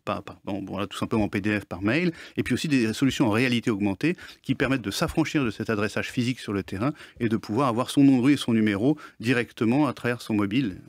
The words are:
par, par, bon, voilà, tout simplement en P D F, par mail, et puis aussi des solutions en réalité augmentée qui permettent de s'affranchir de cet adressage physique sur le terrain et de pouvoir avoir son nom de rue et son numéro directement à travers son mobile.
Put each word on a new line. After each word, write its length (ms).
par, 180
par, 220
bon, 240
voilà, 180
tout 120
simplement 260
en 40
P 120
D 180
F, 60
par 180
mail, 300
et 80
puis 100
aussi 140
des 240
solutions 340
en 60
réalité 400
augmentée 320
qui 120
permettent 280
de 80
s'affranchir 560
de 40
cet 200
adressage 400
physique 280
sur 140
le 100
terrain 300
et 100
de 80
pouvoir 300
avoir 200
son 160
nom 140
de 40
rue 120
et 20
son 160
numéro 460
directement 680
à 80
travers 260
son 140
mobile. 540